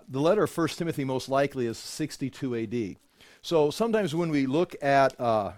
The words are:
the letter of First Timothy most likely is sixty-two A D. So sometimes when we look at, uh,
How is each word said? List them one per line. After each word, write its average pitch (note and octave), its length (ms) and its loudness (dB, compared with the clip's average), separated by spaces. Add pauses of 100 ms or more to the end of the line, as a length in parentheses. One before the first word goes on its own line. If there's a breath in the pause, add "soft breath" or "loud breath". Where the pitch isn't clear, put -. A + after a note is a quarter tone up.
the C3 140 -4
letter F#3 220 4
of D3 80 2
First E3 260 -2
Timothy D#3+ 260 -4
most C3 280 -4
likely C3+ 340 0
is A2+ 140 -4
sixty-two - 760 -8
A A2+ 120 -4
D. G#2+ 320 -4 (420 loud breath)
So D3+ 300 2
sometimes G#3+ 440 0
when E3+ 140 0
we C#3+ 160 2
look D3 380 0
at, C#3 360 4
uh, A2 400 0